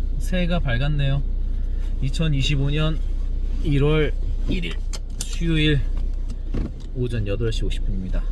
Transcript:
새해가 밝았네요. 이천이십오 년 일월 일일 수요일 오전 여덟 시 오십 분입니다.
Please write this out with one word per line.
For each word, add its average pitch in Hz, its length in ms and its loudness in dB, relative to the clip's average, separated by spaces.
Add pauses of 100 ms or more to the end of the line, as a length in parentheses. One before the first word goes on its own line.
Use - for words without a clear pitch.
(180)
새해가 175 420 0
밝았네요. 139 600 2 (800)
이천이십오 139 720 2
년 156 280 2 (680)
일월 143 500 2 (340)
일일 170 260 -2 (440)
수요일 160 600 2 (1120)
오전 117 320 -2
여덟 110 260 0
시 - 120 0
오십 - 200 0
분입니다. 95 480 0